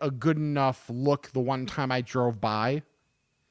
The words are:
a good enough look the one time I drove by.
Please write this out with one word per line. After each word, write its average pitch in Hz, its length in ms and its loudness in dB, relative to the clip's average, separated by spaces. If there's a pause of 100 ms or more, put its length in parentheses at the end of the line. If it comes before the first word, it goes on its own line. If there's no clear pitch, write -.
a 151 100 0
good 139 260 2
enough 143 520 0
look 135 440 0
the 131 80 0
one 127 260 -2
time 131 260 -2
I 127 80 2
drove 120 400 0
by. 113 420 0 (680)